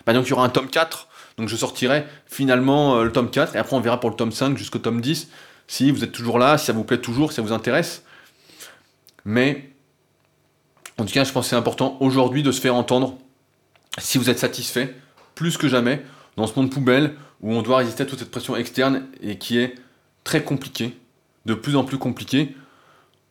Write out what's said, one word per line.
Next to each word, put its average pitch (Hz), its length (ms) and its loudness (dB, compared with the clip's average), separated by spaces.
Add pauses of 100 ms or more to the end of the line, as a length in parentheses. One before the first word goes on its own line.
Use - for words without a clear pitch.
Bah, 113 60 4
donc 127 140 4
il 127 40 -4
y - 20 -2
aura 127 120 4
un - 40 4
tome 135 200 -2
quatre, - 400 -2 (300)
donc 113 100 -4
je 113 80 -4
sortirai 131 500 0 (200)
finalement, 135 720 4
euh, 113 60 4
le 113 60 0
tome 120 200 0
quatre, 139 260 0
et - 20 0
après 113 160 -2
on 127 60 2
verra 117 180 2
pour 117 120 0
le - 60 -6
tome 117 140 -2
cinq 135 260 -2
jusqu'au - 220 -6
tome 117 220 -2
dix, 139 280 -4 (380)
si 139 240 2
vous 117 140 0
êtes - 80 -6
toujours 117 260 -2
là, 139 180 6
si 147 100 -2
ça 123 60 2
vous 110 120 -2
plaît 120 140 0
toujours, 131 340 -2
si - 40 -12
ça 117 60 -2
vous 107 100 -4
intéresse. 131 520 -2 (1200)
Mais, 127 460 0 (1300)
en 113 60 -2
tout - 80 -6
cas, 139 120 2
je 131 80 -2
pense 120 140 0
que - 40 -6
c'est 127 60 2
important 123 440 0
aujourd'hui 131 420 2
de 135 100 2
se - 80 -4
faire 127 140 2
entendre 127 440 0 (800)
si - 200 -2
vous 123 100 2
êtes 123 100 2
satisfait, 127 560 -4 (400)
plus 165 220 -4
que 151 120 0
jamais, 127 340 2 (340)
dans 110 100 0
ce - 120 -4
monde 131 120 2
poubelle 139 440 4 (260)
où 107 120 -4
on 117 100 0
doit 127 160 2
résister 117 240 0
à 131 40 -2
toute - 120 -8
cette - 120 -12
pression 120 260 -6
externe 127 500 -2 (160)
et 101 160 -8
qui 120 200 -2
est 123 160 0 (500)
très - 180 0
compliquée, 123 540 -6 (500)
de 113 80 0
plus 143 220 -2
en 131 80 2
plus 135 140 -6
compliquée, 131 560 -2 (760)